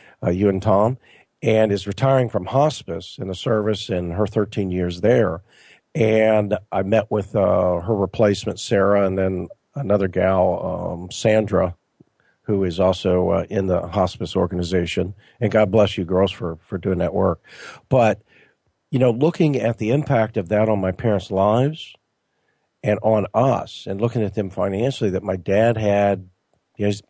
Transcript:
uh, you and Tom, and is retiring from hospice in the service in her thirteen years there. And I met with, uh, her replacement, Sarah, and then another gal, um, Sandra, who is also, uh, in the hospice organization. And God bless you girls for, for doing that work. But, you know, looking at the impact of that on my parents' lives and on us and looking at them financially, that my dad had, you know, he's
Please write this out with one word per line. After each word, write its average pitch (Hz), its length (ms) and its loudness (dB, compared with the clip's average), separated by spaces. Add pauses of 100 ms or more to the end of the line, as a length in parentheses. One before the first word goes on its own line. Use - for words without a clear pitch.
(240)
uh, 90 80 0
you 98 180 2
and 95 140 0
Tom, 107 340 2 (460)
and 110 280 4
is 98 140 -2
retiring 131 420 2
from 92 200 -4
hospice 127 720 -2
in 95 80 -8
the 92 80 -6
service 107 520 -2
in 90 240 -4
her 98 140 -2
thirteen 101 460 -2
years 90 300 -2
there. 104 420 2 (500)
And 110 640 2 (140)
I 98 120 -2
met 104 280 0
with, 107 240 -4
uh, 92 460 2
her 101 120 -2
replacement, 98 680 0
Sarah, 101 440 2
and 95 120 -2
then 92 320 -2 (260)
another 101 320 0
gal, 90 840 0
um, 87 180 -12
Sandra, 107 640 2 (680)
who 98 200 0
is 87 160 -2
also, 92 520 2
uh, 87 180 0
in 95 180 -2
the 87 200 0
hospice 90 460 -4
organization. 90 800 -2 (280)
And 107 100 0
God 107 180 2
bless 104 280 2
you 95 80 -4
girls 92 260 2
for, 82 300 -8
for - 160 -10
doing 90 220 -2
that 92 140 -2
work. 92 280 0 (480)
But, 113 320 2 (680)
you 127 100 -2
know, 123 120 4
looking 147 460 0
at 113 220 -2
the 110 120 0
impact 120 460 0
of 92 100 -4
that 107 220 2
on 107 100 0
my 92 140 -2
parents' 101 360 -2
lives 113 640 0 (880)
and 104 200 0
on 107 320 2
us 113 520 -2
and 98 140 -6
looking 117 240 0
at 95 100 -4
them 98 160 -4
financially, 98 600 -2
that 92 140 -4
my 98 120 -2
dad 107 420 2
had, 101 520 0 (480)
you 101 80 -2
know, 104 40 2
he's 101 200 -4